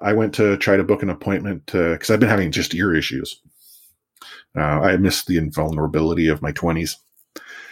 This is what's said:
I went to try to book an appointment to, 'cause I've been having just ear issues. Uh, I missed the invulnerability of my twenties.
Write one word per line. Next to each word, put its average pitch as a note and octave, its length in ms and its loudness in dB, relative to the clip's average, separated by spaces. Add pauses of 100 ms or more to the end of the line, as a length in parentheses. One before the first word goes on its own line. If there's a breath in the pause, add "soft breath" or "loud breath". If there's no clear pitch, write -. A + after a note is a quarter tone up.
I G2+ 120 2
went G2+ 200 2
to G2+ 240 2
try G2 200 2
to F#2+ 60 4
book G2 200 0
an G2 80 -2
appointment G2 560 -6
to, E2+ 320 0
'cause - 100 -4
I've G#2+ 100 4
been A#2 80 6
having G2 240 2
just - 220 -4
ear F2 220 0
issues. - 440 -4 (1160 loud breath)
Uh, D2+ 260 0
I F#2 160 4
missed F#2 300 0
the F2+ 100 2
invulnerability D#2 920 0
of D2+ 140 0
my D2 100 -4
twenties. E2 460 -4 (760 loud breath)